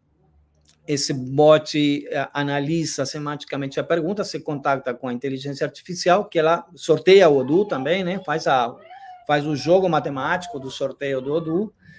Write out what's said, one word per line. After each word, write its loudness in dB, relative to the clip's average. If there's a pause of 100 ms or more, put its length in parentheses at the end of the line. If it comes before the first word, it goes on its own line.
(840)
esse -2
bot, 2
é, -4
analisa -2
semanticamente -8
a -2
pergunta, -2
se -8
contacta -4
com -8
a -4
inteligência -6
artificial, 0
que -4
ela 2
sorteia 6
o 6
Odu 2
também, -2
né? -4
Faz -4
a, 2 (520)
faz 0
o -2
jogo 4
matemático -4
do -12
sorteio -6
do -4
Odu -4 (240)